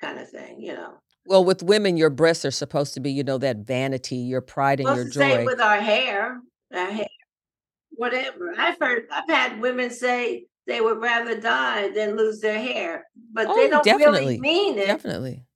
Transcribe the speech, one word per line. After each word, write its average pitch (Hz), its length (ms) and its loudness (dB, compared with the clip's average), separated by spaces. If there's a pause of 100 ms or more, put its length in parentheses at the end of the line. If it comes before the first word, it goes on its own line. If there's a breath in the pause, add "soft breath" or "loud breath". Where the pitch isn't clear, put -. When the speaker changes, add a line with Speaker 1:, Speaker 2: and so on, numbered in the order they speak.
Speaker 1:
kind 147 180 -12
of 131 100 -16
thing, - 320 -18
you - 120 -12
know. - 220 -16 (300)
Speaker 2:
Well, 190 200 6
with 185 180 2
women, 196 340 4
your 156 120 6
breasts 160 360 2
are 135 60 -2
supposed 143 440 -4
to 143 60 -10
be, 139 100 -4
you 139 120 -2
know, 135 160 -2
that 123 180 -2
vanity, 127 600 -4
your 127 240 -4
pride 139 380 0
and 131 80 -2
Speaker 1:
Supposed 139 100 2
Speaker 2:
your 123 80 -2
Speaker 1:
to 120 60 -10
stay 143 280 2
Speaker 2:
joy. - 60 0
Speaker 1:
with 247 160 -2
our 208 200 4
hair, 226 580 -2 (340)
our 180 180 -4
hair, 208 160 -6 (840)
whatever. 240 680 -6
I've 339 220 -2
heard, 247 320 -2
I've 147 180 -6
had 254 320 0
women 247 280 -2
say 247 580 -4 (200)
they 240 140 -2
would 220 200 0
rather 233 380 -2
die 226 500 -2
than 208 280 -2
lose 220 240 0
their 214 180 -2
hair, 190 460 -6 (280)
but 214 220 -2
they 508 120 8
Speaker 2:
Oh, - 20 6
Speaker 1:
don't 294 160 4 (120)
really 285 400 4
Speaker 2:
definitely. - 20 -6
Speaker 1:
mean 330 400 0
it. 196 80 -2
Speaker 2:
Definitely. 196 580 -4 (100)